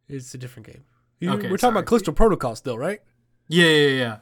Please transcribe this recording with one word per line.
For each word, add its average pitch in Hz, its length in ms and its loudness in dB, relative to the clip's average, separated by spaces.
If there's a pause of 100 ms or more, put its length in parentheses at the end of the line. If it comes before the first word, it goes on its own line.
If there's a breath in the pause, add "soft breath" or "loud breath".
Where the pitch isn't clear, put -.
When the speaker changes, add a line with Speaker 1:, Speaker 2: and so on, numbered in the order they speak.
Speaker 1:
It's 135 240 -14
a 135 40 -14
different 123 300 -18
game. 127 160 -20 (360)
You, 175 140 -2
Speaker 2:
Okay, 202 160 -4
Speaker 1:
we're 190 80 -2
talking 247 160 2
about 208 80 0
Speaker 2:
sorry. - 40 -6
Speaker 1:
Callisto 202 260 0
Protocol 147 440 2
still, 120 220 -10
right? 180 240 -6 (460)
Speaker 2:
Yeah, 170 200 4
yeah, 151 220 4
yeah. 123 320 -4